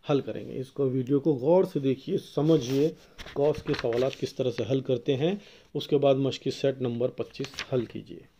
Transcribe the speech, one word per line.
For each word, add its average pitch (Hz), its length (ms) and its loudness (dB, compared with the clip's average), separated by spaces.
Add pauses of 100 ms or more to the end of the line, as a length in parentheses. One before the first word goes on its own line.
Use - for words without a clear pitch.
हल 143 120 2
करेंगे। 107 320 -10
इसको, 131 320 -4
वीडियो 131 340 2
को 151 140 2
गौर 160 320 4
से 165 140 -4
देखिए, 135 380 0
समझिए 147 800 2 (400)
कॉस 151 260 2
के 151 120 -2
सवालात 127 420 0
किस - 220 -8
तरह 127 140 0
से 120 120 -4
हल 131 180 0
करते 131 320 0
हैं। 165 280 0 (340)
उसके 147 220 0
बाद 139 200 6
मश्क 135 340 -2
सेट 135 300 -2
नंबर 120 260 -2
पच्चीस 127 400 -6 (240)
हल 123 140 0
कीजिए। 104 420 -14 (120)